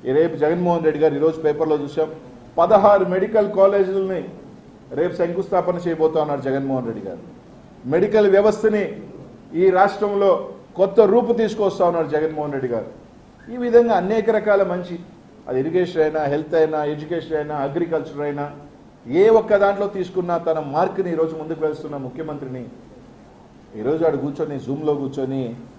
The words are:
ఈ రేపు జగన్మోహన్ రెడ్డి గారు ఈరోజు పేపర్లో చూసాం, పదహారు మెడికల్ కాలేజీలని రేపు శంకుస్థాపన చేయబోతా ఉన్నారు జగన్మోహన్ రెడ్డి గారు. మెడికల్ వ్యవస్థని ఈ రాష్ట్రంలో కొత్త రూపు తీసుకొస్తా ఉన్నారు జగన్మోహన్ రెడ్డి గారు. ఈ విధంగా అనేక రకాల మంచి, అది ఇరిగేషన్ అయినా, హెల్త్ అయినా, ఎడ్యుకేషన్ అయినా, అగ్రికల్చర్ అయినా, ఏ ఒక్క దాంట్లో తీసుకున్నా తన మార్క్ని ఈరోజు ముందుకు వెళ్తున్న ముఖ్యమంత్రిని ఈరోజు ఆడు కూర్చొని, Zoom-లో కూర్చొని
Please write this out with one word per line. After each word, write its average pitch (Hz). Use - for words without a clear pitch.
ఈ 127
రేపు 160
జగన్మోహన్ 170
రెడ్డి 147
గారు 147
ఈరోజు 160
పేపర్లో 151
చూసాం, 156
పదహారు 196
మెడికల్ 208
కాలేజీలని 190
రేపు 175
శంకుస్థాపన 175
చేయబోతా 160
ఉన్నారు 143
జగన్మోహన్ 135
రెడ్డి 104
గారు. 87
మెడికల్ 208
వ్యవస్థని 208
ఈ 190
రాష్ట్రంలో 196
కొత్త 196
రూపు 233
తీసుకొస్తా 196
ఉన్నారు 160
జగన్మోహన్ 151
రెడ్డి 127
గారు. -
ఈ 247
విధంగా 233
అనేక 214
రకాల 208
మంచి, 180
అది 127
ఇరిగేషన్ 170
అయినా, 156
హెల్త్ 160
అయినా, 156
ఎడ్యుకేషన్ 156
అయినా, 151
అగ్రికల్చర్ 156
అయినా, 143
ఏ 202
ఒక్క 208
దాంట్లో 202
తీసుకున్నా 175
తన 156
మార్క్ని 180
ఈరోజు 160
ముందుకు 156
వెళ్తున్న 151
ముఖ్యమంత్రిని 135
ఈరోజు 147
ఆడు 147
కూర్చొని, 143
Zoom-లో 143
కూర్చొని 135